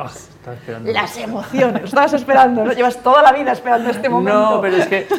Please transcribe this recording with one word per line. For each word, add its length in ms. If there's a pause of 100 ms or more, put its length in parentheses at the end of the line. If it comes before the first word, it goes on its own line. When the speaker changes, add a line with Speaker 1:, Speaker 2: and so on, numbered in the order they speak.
Speaker 1:
Ah, 80
estaba 440
esperando. 360
Speaker 2:
Las 240
emociones. 680
Lo 40
estabas 260
esperando, 540
¿no? 60
Llevas 300
toda 200
la 100
vida 200
esperando 380
este 200
momento. 460
Speaker 1:
No, 40
pero 160
es 120
que, 180 (120)